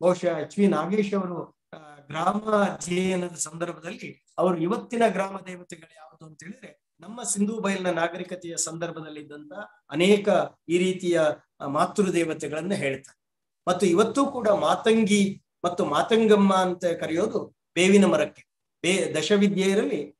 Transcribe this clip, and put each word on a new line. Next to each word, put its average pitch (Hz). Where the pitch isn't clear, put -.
ಬಹುಶಃ 175
ಎಚ್ 151
ವಿ 202
ನಾಗೇಶ್ 185
ಅವರು, 180
ಆ, 151
ಗ್ರಾಮ 196
ಅಧ್ಯಯನದ 180
ಸಂದರ್ಭದಲ್ಲಿ 165
ಅವರು 175
ಇವತ್ತಿನ 202
ಗ್ರಾಮ 190
ದೇವತೆಗಳು 180
ಯಾವುದು 160
ಅಂತ 156
ಹೇಳಿದ್ರೆ, 190
ನಮ್ಮ 233
ಸಿಂಧೂ 208
ಬಯಲಿನ 185
ನಾಗರಿಕತೆಯ 170
ಸಂದರ್ಭದಲ್ಲಿ 160
ಇದ್ದಂತ 147
ಅನೇಕ 196
ಈ 175
ರೀತಿಯ, 180
ಆ, 147
ಮಾತೃದೇವತೆಗಳನ್ನ 160
ಹೇಳ್ತಾರೆ. 139
ಮತ್ತು 185
ಇವತ್ತೂ 220
ಕೂಡ 240
ಮಾತಂಗಿ 202
ಮತ್ತು 175
ಮಾತಂಗಮ್ಮ 196
ಅಂತ 180
ಕರೆಯೋದು 170
ಬೇವಿನ 190
ಮರಕ್ಕೆ. 156
ಬೇ-, 170
ದಶವಿದ್ಯೆಯರಲ್ಲಿ 202